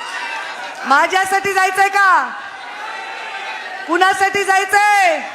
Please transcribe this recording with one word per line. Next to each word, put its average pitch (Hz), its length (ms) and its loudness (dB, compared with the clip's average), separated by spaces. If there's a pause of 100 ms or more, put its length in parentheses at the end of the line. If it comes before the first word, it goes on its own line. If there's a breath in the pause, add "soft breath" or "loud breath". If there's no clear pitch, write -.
(840)
माझ्यासाठी 381 680 2
जायचंय 381 360 2
का? 370 400 4 (1600)
कुणासाठी 381 560 2
जायचंय? 392 760 2 (160)